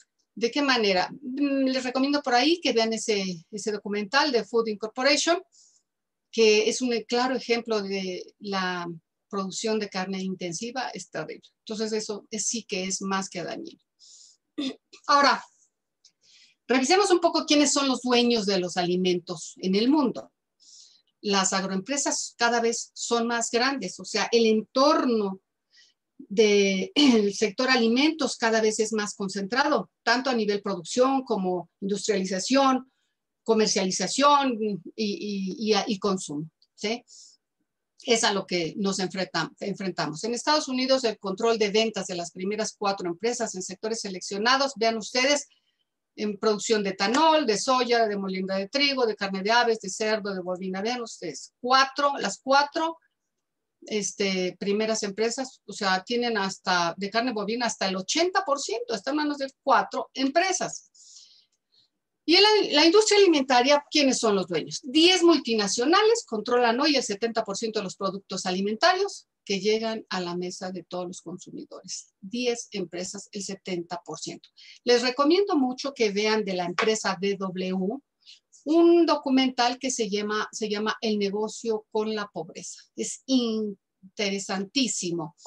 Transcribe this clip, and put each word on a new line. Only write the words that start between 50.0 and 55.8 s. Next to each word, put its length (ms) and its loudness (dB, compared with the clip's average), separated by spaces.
de 80 -6
bovina, 400 -6
vean 200 -4
ustedes, 580 -12
cuatro, 600 4
las 200 -4
cuatro, 600 2
este, 720 -2
primeras 440 0
empresas, 640 -4
o 80 -16
sea, 300 0